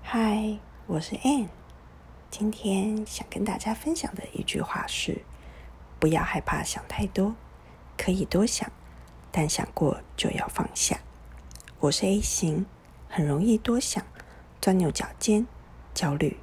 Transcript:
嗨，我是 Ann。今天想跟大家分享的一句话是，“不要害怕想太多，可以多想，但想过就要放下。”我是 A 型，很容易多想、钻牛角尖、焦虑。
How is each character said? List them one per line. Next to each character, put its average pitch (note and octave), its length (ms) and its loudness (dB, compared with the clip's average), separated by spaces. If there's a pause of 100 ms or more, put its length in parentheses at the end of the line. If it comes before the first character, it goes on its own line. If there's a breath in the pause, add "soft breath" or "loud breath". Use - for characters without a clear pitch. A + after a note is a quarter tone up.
嗨， G#3+ 560 2 (280)
我 E3 140 0
是 - 160 -6
Ann。 B3+ 320 4 (800)
今 G#3+ 200 0
天 G#3+ 560 0
想 - 240 -8
跟 G3+ 140 -4
大 G3+ 120 0
家 A3 160 -2
分 D4+ 220 0
享 - 200 -4
的 - 180 -8
一 - 100 -4
句 - 180 -2
话 - 260 -4
是 - 360 -4 (760 loud breath)
，“不 D#3 80 8
要 D#3+ 140 4
害 - 180 -2
怕 D#3+ 220 -2
想 - 260 -6
太 G#3 180 -4
多， G3+ 280 0 (640 loud breath)
可 - 140 -2
以 F#3 140 2
多 G3 220 4
想， - 240 -2 (600)
但 D3+ 180 2
想 - 240 -2
过 - 280 2 (160)
就 - 140 0
要 - 180 -2
放 - 260 -2
下。” - 240 0 (840)
我 C#3+ 100 6
是 F#3 160 2
A G3+ 140 6
型， E3+ 460 0 (420)
很 D3+ 180 2
容 D3 160 4
易 A3 160 6
多 A#3+ 200 2
想、 - 260 -2 (560 loud breath)
钻 F#3+ 180 6
牛 E3 120 6
角 - 160 -2 (120)
尖、 A3 280 4 (460)
焦 C#3+ 220 2
虑。 - 280 2